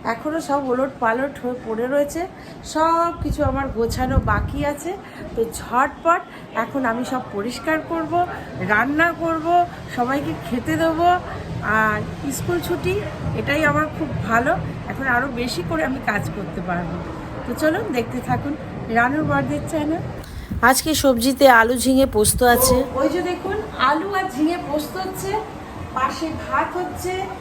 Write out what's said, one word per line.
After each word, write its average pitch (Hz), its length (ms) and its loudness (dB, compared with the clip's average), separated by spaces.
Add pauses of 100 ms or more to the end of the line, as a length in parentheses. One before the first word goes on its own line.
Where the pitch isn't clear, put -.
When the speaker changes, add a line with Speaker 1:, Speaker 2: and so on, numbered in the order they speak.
Speaker 1:
এখনও 302 380 -2
সব 277 280 0
ওলট 254 200 2 (100)
পালট 254 440 0
হয়ে 247 100 -2 (120)
পড়ে 226 220 -2
রয়েছে, 285 400 0 (360)
সব 330 500 2 (100)
কিছু 294 200 0
আমার 269 240 0
গোছানো 247 580 0
বাকি 220 400 0
আছে। 330 320 -4 (380)
তো 226 80 2
ঝটপট 294 800 2 (340)
এখন 247 300 -2
আমি 233 200 0
সব 254 160 -2 (120)
পরিষ্কার 247 460 -2 (100)
করব, 330 380 0 (320)
রান্না 285 600 2
করব, 330 460 2 (300)
সবাইকে 277 380 -2 (160)
খেতে 277 280 -2
দেবো। 330 420 4 (440)
আর 214 380 2 (300)
স্কুল 349 280 -2
ছুটি, 359 420 -2 (360)
এটাই 285 280 0
আমার 294 200 4 (140)
খুব 320 80 -2 (200)
ভালো, 247 300 2 (300)
এখন 269 200 -4
আরও 247 200 2
বেশি 247 420 -4
করে 320 140 0
আমি 269 220 -2
কাজ 208 300 0
করতে 190 260 -6
পারবো। 175 360 -2 (500)
তো 240 120 -4
চলুন, 339 340 0
দেখতে 240 320 -2
থাকুন 285 300 -2 (340)
রানুর 254 340 2
বর্দির 285 460 0
চ্যানেল। 311 300 -2 (600)
Speaker 2:
আজকে 269 340 4
সবজিতে 262 540 6
আলু, 233 280 8
ঝিঙে, 262 280 6
পোস্ত 214 380 2
আছে। 254 400 6
Speaker 1:
তো - 160 -4
ওই 320 100 2
যে 349 120 0
দেখুন, 370 400 -2 (180)
আলু 320 340 2
আর 381 100 0 (120)
ঝিঙে 311 220 2
পোস্ত 302 400 -4
হচ্ছে, 381 420 -4 (540)
পাশে 277 360 -2 (220)
ভাত 320 260 0
হচ্ছে 370 480 -4 (160)